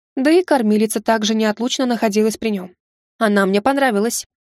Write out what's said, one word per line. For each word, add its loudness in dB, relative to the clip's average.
да 2
и 4
кормилица 0
также 0
неотлучно -2
находилась 0
при -6
нем. -8
Она 2
мне 0
понравилась, 0